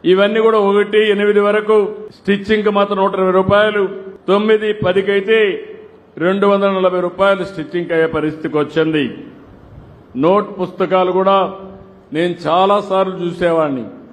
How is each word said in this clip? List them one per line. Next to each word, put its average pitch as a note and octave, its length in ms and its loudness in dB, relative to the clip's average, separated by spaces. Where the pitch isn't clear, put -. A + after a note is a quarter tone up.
ఇవన్నీ G3+ 420 2
కూడా A3 140 4
ఒకటి G3+ 320 2
ఎనిమిది G#3 320 2
వరకు G#3+ 320 2
స్టిచ్చింగ్కి G3+ 600 0
మాత్రం G3+ 240 0
నూట F#3+ 160 0
ఇరవై F#3 200 2
రూపాయలు, G3+ 460 2
తొమ్మిది G#3+ 400 2
పదికైతే G3+ 540 2
రెండు G3 260 2
వందల G3 280 2
నలభై F#3 260 0
రూపాయలు F#3+ 460 0
స్టిచ్చింగ్కి E3 460 -6
అయ్యే D#3+ 200 2
పరిస్థితికి D3+ 460 -4
వచ్చింది. D#3 420 0
నోట్ G3+ 240 2
పుస్తకాలు F#3 600 0
కూడా G3 180 4
నేను F3 200 -2
చాలాసార్లు F#3+ 800 0
చూసేవాడిని E3 600 -2